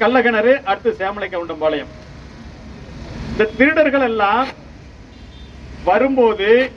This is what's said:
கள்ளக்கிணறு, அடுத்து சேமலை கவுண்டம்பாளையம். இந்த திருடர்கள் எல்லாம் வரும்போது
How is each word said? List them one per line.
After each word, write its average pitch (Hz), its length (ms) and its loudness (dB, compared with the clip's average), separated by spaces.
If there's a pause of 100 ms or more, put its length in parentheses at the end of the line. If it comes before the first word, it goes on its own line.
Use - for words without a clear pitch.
கள்ளக்கிணறு, 233 520 2 (160)
அடுத்து 202 300 -2
சேமலை 196 320 -4
கவுண்டம்பாளையம். 156 600 -4 (1400)
இந்த 220 260 0
திருடர்கள் 277 520 4
எல்லாம் 220 380 0 (1400)
வரும்போது 226 600 4 (300)